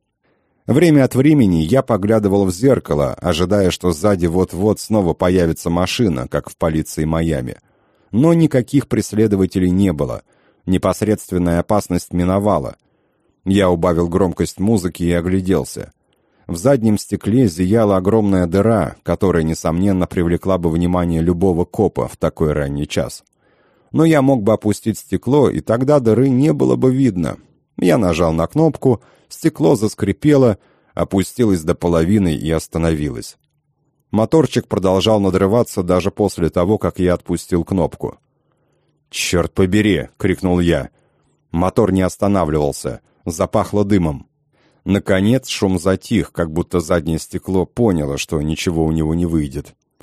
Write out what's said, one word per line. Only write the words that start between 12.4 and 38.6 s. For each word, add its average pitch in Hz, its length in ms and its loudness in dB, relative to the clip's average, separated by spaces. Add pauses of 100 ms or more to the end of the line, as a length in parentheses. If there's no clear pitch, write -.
Я 95 240 2
убавил 87 400 0
громкость 87 520 -2
музыки 92 420 -2
и 85 80 0
огляделся. 90 800 -2 (540)
В 85 100 -8
заднем 110 400 2
стекле 104 520 0
зияла 95 480 2
огромная 98 500 2
дыра, 98 560 0
которая, 85 400 0
несомненно, 87 640 -2
привлекла 87 520 -2
бы 85 120 -2
внимание 87 500 0
любого 87 440 0
копа - 420 -2
в - 100 -14
такой 78 360 -2
ранний 71 340 -4
час. - 380 -6 (640)
Но 147 140 2
я 156 180 4
мог 131 220 2
бы 110 80 4
опустить 104 460 -2
стекло, 120 520 0
и - 80 -4
тогда 131 400 0
дыры 117 300 2
не 135 240 2
было 131 240 0
бы 127 180 2
видно. 95 440 0 (380)
Я 170 220 2
нажал 85 340 2
на 82 140 -2
кнопку, 143 560 0 (260)
стекло 156 460 0
заскрипело, 110 840 2 (360)
опустилось 95 680 0
до 82 120 -2
половины 85 600 0
и 76 140 -6
остановилось. 78 880 -4 (760)
Моторчик 123 560 0
продолжал 95 500 2
надрываться 98 640 0
даже 90 300 0
после 90 360 -2
того, 92 300 0
как - 220 -4
я 87 140 2
отпустил 85 500 -4
кнопку. - 540 -4 (920)